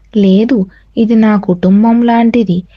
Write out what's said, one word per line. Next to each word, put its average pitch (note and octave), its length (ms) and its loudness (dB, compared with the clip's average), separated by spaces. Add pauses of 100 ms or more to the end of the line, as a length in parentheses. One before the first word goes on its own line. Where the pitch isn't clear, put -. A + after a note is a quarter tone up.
(180)
"లేదు, G3+ 480 0 (320)
ఇది A3+ 180 0
నా G#3+ 220 2
కుటుంబం G3+ 640 0
లాంటిది, A#3 640 0 (140)